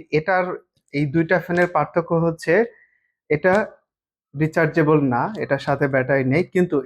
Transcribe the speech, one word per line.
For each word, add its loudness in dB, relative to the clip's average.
এটার, 0
এই 0
দুইটা 0
ফ্যানের 0
পার্থক্য -2
হচ্ছে 0
এটা 2
রিচার্জেবল 2
না, 0
এটার -4
সাথে 0
ব্যাটারি 0
নেই, 0
কিন্তু 0